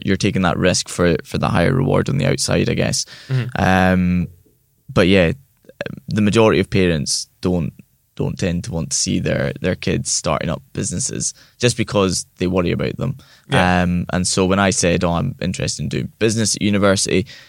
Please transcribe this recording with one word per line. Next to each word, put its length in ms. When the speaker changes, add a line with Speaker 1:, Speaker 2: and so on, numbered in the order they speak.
Speaker 1:
you're 120
taking 260
that 160
risk 300
for, 360
for 140
the 100
higher 240
reward 360
on 100
the 80
outside, 420
I 60
guess. 300
Speaker 2:
Mm-hmm. 200
Speaker 1:
Um, 680
but 160
yeah, 240
the 140
majority 380
of 80
parents 600
don't, 320
don't 220
tend 260
to 80
want 180
to 60
see 240
their, 400
their 160
kids 340
starting 400
up 120
businesses 600
just 180
because 500
they 100
worry 240
about 240
them. 200
Speaker 2:
Yeah. 320
Speaker 1:
Um, 300
and 140
so 200
when 120
I 120
said, 340
"Oh, 80
I'm 280
interested 420
in 80
doing 280
business 380
at 60
university," 640